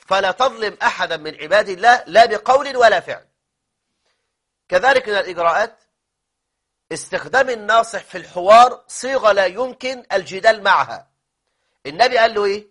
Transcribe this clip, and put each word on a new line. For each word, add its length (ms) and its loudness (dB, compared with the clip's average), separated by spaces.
فلا 240 0
تظلم 520 -4
أحدا 340 -4
من 180 -12
عباد 340 0
الله 380 2
لا 200 4
بقول 500 -2
ولا 240 4
فعل." 240 -12
كذلك 400 0
من 60 -4
الإجراءات 680 -4
استخدام 580 -4
الناصح 520 -2
في 160 -18
الحوار 680 4
صيغة 440 -2
لا 140 2
يمكن 680 -8
الجدال 500 -2
معها. 460 0
النبي 320 0
قال 160 2
له 100 -2
إيه؟ 260 -4